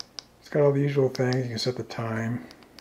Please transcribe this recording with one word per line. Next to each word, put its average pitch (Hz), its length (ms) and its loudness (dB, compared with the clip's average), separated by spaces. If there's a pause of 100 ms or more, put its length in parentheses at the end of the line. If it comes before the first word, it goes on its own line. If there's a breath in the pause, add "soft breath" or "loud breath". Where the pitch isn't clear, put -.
(400 loud breath)
it's - 80 -20
got 151 140 2
all 143 100 6
the 139 80 2
usual 139 300 2
things. 127 260 0
You 127 140 -2
can 113 80 -6
set 127 180 -2
the 113 80 -6
time, 113 600 -4 (360 loud breath)